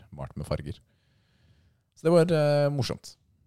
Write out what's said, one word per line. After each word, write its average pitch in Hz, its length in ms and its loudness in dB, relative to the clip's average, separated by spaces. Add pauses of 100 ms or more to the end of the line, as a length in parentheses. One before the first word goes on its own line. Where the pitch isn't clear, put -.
(120)
malt 69 260 -14
med 76 100 -10
farger. 73 300 -8 (1160)
Så - 80 -20
det 160 80 4
var, 170 200 6
eh, 147 380 2
morsomt. - 460 -6 (320)